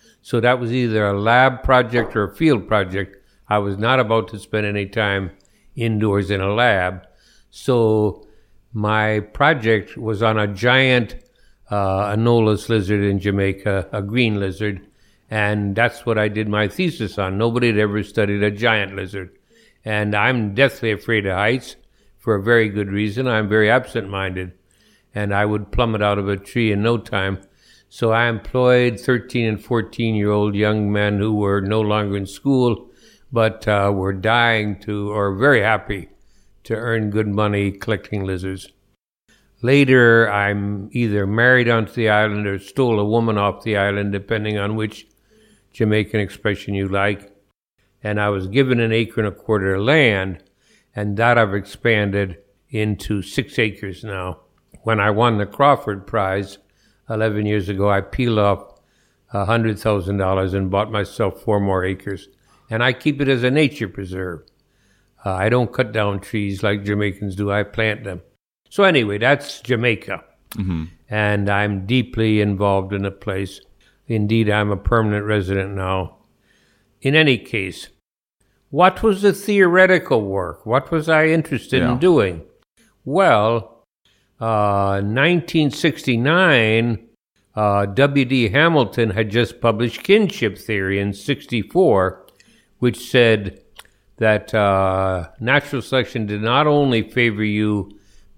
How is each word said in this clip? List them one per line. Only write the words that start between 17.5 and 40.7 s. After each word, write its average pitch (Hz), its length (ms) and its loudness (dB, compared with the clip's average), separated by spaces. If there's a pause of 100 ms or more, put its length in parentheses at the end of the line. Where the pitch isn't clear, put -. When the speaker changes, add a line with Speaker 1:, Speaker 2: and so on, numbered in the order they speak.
Speaker 1:
had 104 100 2
ever 104 240 0
studied 101 400 -2
a 104 80 2
giant 104 440 0
lizard. 95 420 -12 (480)
And 104 300 -2
I'm 107 400 0
deathly 120 380 0
afraid 104 340 -2
of 92 80 -2
heights 113 420 -2 (420)
for 113 160 -2
a 98 80 -2
very 113 260 2
good 101 220 -6
reason. 104 360 -4
I'm 110 220 -2
very 107 220 2
absent-minded, 98 840 -4 (640)
and 101 200 -4
I 104 120 2
would 104 260 -4
plummet 110 300 0
out 101 160 2
of 101 100 -4
a 98 80 -2
tree 110 340 -2
in 101 120 0
no 117 160 2
time. 98 420 -4 (480)
So 113 240 -2
I 117 160 2
employed 123 720 2
thirteen 120 480 -2
and 107 160 -4
fourteen-year-old 104 880 -2
young 104 380 0
men 104 260 0
who 107 160 0
were 101 260 0
no 107 200 -2
longer 104 360 -2
in 98 100 -6
school, 127 640 -2 (420)
but, 110 340 0
uh, 104 280 2
were 95 180 -2
dying 110 680 0
to, 104 320 -6
or 101 220 -2
very 120 280 4
happy 104 460 -2 (560)
to 117 100 -6
earn 110 360 -2
good 107 180 0
money 101 420 0
collecting 101 540 -6
lizards. 95 480 -8 (880)
Later, 120 680 6
I'm 101 600 -2